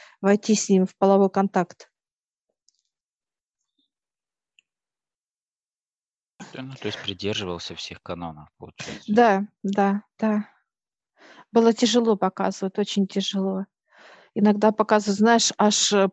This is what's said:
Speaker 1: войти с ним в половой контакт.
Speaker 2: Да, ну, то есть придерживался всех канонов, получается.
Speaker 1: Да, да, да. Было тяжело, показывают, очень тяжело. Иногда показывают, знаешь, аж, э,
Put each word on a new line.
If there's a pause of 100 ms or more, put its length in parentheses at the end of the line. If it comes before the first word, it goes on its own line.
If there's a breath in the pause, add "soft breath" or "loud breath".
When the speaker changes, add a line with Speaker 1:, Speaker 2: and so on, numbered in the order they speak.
(200 loud breath)
Speaker 1:
войти
с
ним
в
половой
контакт. (4000)
Speaker 2:
Да,
ну,
то
есть
придерживался
всех
канонов,
получается.
Speaker 1:
Да, (180)
да, (160)
да. (1080 loud breath)
Было
тяжело,
показывают,
очень
тяжело. (680 soft breath)
Иногда
показывают,
знаешь,
аж,
э,